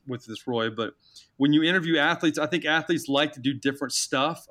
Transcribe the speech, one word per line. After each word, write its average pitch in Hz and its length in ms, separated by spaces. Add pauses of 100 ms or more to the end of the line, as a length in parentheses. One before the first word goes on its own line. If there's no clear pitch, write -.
with 123 180
this, 110 220
Roy, 113 240
but 110 240 (420)
when 143 160
you 156 100
interview 165 360
athletes, 156 400
I 147 80
think 156 180
athletes 156 440
like 147 240
to 131 80
do 135 120
different 139 400
stuff. - 580